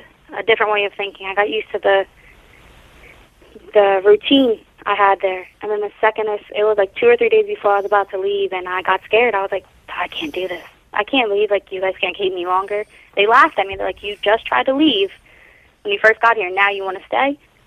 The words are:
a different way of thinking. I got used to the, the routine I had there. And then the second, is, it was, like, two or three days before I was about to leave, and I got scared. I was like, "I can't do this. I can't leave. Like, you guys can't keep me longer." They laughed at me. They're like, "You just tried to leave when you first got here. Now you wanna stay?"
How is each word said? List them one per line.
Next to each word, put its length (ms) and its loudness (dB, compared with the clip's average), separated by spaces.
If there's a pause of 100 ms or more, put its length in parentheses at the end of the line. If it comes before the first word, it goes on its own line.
(380)
a 40 -8
different 300 0
way 120 0
of 100 -6
thinking. 320 -10
I 80 -10
got 160 0
used 220 -6
to 60 -4
the, 280 2 (1700)
the 300 4
routine 560 4 (240)
I 100 -2
had 260 2
there. 260 -4 (160)
And 80 -6
then 100 -4
the 100 -6 (100)
second, 280 -2
is, 120 -4 (160)
it 80 0
was, 140 2
like, 160 0
two 140 0
or 80 6
three 120 2
days 180 4
before 260 -2
I 40 2
was 100 0
about 240 0
to 80 -6
leave, 340 -2
and 160 -8
I 140 -4
got 220 -2
scared. 300 2
I 80 -2
was 80 -6
like, 160 -6 (220)
"I 200 -8
can't 240 -10
do 140 -6
this. 180 -12 (280)
I 120 -2
can't 260 0
leave. 200 0
Like, 220 -4
you 80 -8
guys 200 -2
can't 160 -6
keep 180 -2
me 120 -6
longer." 380 -2 (320)
They 100 2
laughed 320 4
at 80 0
me. 100 -10
They're 100 -6
like, 180 -8
"You 180 -10
just 240 0
tried 200 -2
to 80 0
leave 360 2 (720)
when 100 -6
you 60 -2
first 220 2
got 160 2
here. 140 -4
Now 200 0
you 140 -6
wanna 220 -8
stay?" 300 -2 (300)